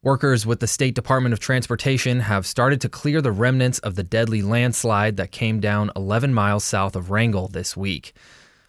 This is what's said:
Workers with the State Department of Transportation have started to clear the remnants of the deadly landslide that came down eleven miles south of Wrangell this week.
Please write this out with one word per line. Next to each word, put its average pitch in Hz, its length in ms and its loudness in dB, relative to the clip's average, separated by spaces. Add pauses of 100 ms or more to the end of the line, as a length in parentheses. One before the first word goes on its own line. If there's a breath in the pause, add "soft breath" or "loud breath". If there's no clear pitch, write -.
Workers 131 460 2
with 117 140 0
the 113 60 -2
State 131 280 0
Department 127 360 2
of 110 80 0
Transportation 127 800 0
have 101 260 0
started 135 340 2
to 127 80 -2
clear 147 320 -2
the 127 100 0
remnants 127 460 2
of 101 160 -6
the 98 80 -4
deadly 110 400 0
landslide 110 760 0
that 95 120 -6
came 110 300 -2
down 104 360 0
eleven 110 380 0
miles 104 300 2
south 95 320 -2
of 92 160 -6
Wrangell 101 380 0
this 92 280 -8
week. 95 360 -6 (560 soft breath)